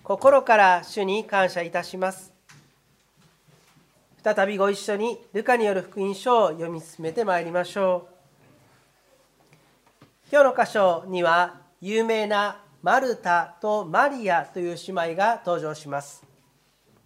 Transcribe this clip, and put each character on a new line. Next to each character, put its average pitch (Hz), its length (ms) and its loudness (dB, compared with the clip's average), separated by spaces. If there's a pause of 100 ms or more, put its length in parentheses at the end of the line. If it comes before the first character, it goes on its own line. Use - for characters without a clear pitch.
心 262 400 4
か 240 120 4
ら 185 280 6
主 202 200 -6
に 202 220 -4
感 190 240 0
謝 180 140 -6
い 165 80 -10
た 180 120 -4
し 185 140 -14
ま 185 160 -4
す。 - 200 -20 (1900)
再 208 240 2
び 208 100 -6
ご 196 140 2
一 202 80 -6
緒 208 160 -4
に 214 280 -4 (100)
ル 214 100 -4
カ 247 120 4
に 233 100 0
よ 202 100 0
る 185 80 -2
福 196 180 -10
音 196 140 -4
書 233 300 2
を - 40 2
読 165 180 -6
み 165 140 -10
進 - 220 -18
め 160 100 -6
て 233 100 -2
ま 185 160 0
い 170 60 -6
り 165 60 -8
ま 175 120 -2
し 175 140 -8
ょ 185 320 -2
う。 - 60 -20 (2250)
今 285 100 4
日 262 160 4
の 226 80 2
箇 - 60 -10
所 180 340 2
に 185 160 -4
は 175 400 2 (180)
有 214 240 -2
名 226 220 0
な 202 340 -2 (220)
マ 214 200 2
ル 247 160 -4
タ 175 440 -2
と 214 240 -2
マ 196 220 2
リ 240 240 -4
ア 165 120 2
と - 160 -12
い 170 140 -6
う 165 40 -12 (100)
姉 170 240 -4
妹 160 40 -8
が 214 300 0
登 175 160 -2
場 151 140 -8
し 151 120 -18
ま 143 140 -6
す。 - 220 -20 (840)